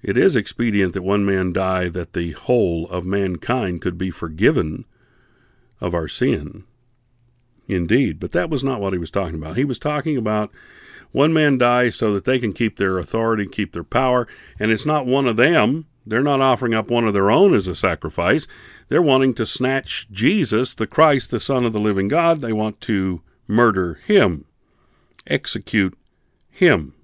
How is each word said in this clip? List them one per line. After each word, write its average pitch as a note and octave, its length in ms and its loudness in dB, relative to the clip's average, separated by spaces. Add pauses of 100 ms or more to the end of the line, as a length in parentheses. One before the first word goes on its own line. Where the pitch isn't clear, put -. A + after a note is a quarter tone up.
It G2+ 140 -2
is E3 180 4
expedient G#2 600 0
that F#2+ 80 -6
one G2+ 220 0
man F#2+ 280 0
die, F#2 380 -2
that E2+ 240 -8
the E2+ 180 -4
whole F2 560 -2
of F2+ 180 -6
mankind G2 760 -2
could F2 160 -4
be F#2 120 -4
forgiven F2 760 -2 (960)
of F2 140 -4
our D#2+ 140 -2
sin. F2+ 560 -4 (1040)
Indeed, F#2 520 0
but - 120 -8
that E3+ 180 -2
was C#3 120 -4
not C3 180 -4
what G2 120 -4
he F#2 60 -2
was E2+ 120 -6
talking F2 240 -4
about. D#2+ 220 -8
He C3 80 0
was C3 140 -4
talking D3+ 380 -4
about G#2+ 360 -2 (600)
one D3 200 2
man D3+ 260 2
dies B2 380 2
so G#2+ 160 0
that G2 120 -2
they C3 140 2
can A#2 140 -2
keep A2+ 240 -2
their F#2+ 220 0
authority, A2+ 480 -2
keep - 260 -6
their E2+ 120 -8
power, B2+ 440 0 (300)
and G#2+ 120 0
it's A2 160 0
not D3 200 0
one C3+ 200 2
of A2+ 100 0
them. D3 500 2 (200)
They're A2+ 160 0
not C#3+ 180 0
offering B2 340 2
up A2 140 -2
one A#2 180 2
of G#2 80 0
their G2 160 4
own E3+ 240 6
as F#2+ 120 2
a F2+ 80 -4
sacrifice. F2+ 720 -2 (420)
They're D#3+ 140 2
wanting C3+ 320 4
to A2 120 -2
snatch - 680 -4
Jesus, B2 640 0
the A2 120 -4
Christ, D3 460 2
the A#2 80 -2
Son B2+ 240 0
of A2+ 80 0
the G#2+ 80 -2
living G2+ 260 0
God. E3 340 2
They A#2 120 -4
want G#2+ 300 -4
to F#2+ 400 -2 (260)
murder G2+ 460 2 (120)
him, G#2 380 2 (840)
execute - 720 -2 (500)
him. F#2+ 560 2